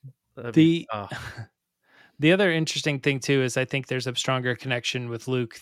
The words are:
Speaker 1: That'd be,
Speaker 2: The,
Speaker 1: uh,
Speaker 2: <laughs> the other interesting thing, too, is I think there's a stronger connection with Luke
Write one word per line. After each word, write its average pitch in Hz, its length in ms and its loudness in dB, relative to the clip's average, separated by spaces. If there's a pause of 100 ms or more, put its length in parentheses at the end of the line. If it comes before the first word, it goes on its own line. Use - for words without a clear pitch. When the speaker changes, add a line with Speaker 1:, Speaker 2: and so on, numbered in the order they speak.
(360)
Speaker 1:
That'd 117 200 -8
be, 165 360 4
Speaker 2:
The, 110 60 -4
Speaker 1:
uh, 101 120 -8
Speaker 2:
<laughs> - 1120 -16
the 151 140 6
other 190 180 6
interesting 156 480 0
thing, 139 200 0
too, 135 220 2
is 127 160 0
I 131 80 0
think 131 220 -4
there's 127 200 -4
a 123 80 -4
stronger 127 400 0
connection 123 540 -4
with 117 180 -8
Luke 127 340 -2